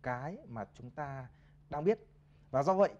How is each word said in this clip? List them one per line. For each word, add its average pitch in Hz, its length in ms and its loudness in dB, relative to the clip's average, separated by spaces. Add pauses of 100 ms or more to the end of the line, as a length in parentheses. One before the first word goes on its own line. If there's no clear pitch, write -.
cái 131 360 -4 (100)
mà 113 160 -8 (100)
chúng 123 160 -16
ta 135 380 -10 (420)
đang 147 140 -4
biết. 220 140 4 (520)
Và 131 120 2
do 180 120 4
vậy, 190 260 6